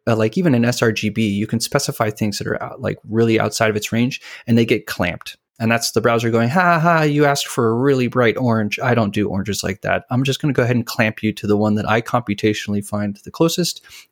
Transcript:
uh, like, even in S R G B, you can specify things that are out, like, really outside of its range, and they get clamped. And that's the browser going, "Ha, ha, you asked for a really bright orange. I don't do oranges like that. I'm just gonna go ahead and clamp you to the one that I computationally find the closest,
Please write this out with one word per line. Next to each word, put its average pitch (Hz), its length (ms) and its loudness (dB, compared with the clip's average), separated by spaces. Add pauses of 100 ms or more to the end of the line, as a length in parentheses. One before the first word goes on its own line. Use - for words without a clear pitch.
uh, 117 80 2
like, 110 200 0
even 170 200 4
in 117 80 4
S 120 180 0
R 117 80 4
G 107 180 -4
B, 110 200 0
you 101 180 0
can 117 140 -2
specify 120 500 -2
things 104 280 -4
that - 100 -6
are - 120 -4
out, - 200 -12
like, 104 240 -4
really 113 340 2
outside 107 320 0
of 104 60 -2
its - 160 -4
range, 120 280 0 (260)
and 117 120 4
they 117 60 4
get 107 220 0
clamped. - 500 -6 (240)
And 113 100 0
that's 117 220 2
the 113 80 0
browser 117 300 2
going, 113 180 2
"Ha, 170 320 2
ha, 165 220 4
you 147 240 2
asked 139 200 0
for 120 220 0
a 113 60 2
really 131 340 2
bright 117 280 2
orange. 110 440 0
I 127 140 2
don't 104 200 2
do 104 140 0
oranges 95 340 -4
like - 200 -4
that. 95 280 -2
I'm 123 140 0
just 135 160 -2
gonna 151 120 -2
go 127 120 0
ahead 120 100 0
and 120 100 0
clamp - 380 -4
you 107 100 0
to - 140 -8
the 104 100 2
one 107 200 2
that 104 120 -4
I 113 140 2
computationally 104 840 -2
find 104 380 -6
the - 80 -16
closest, - 540 -2 (280)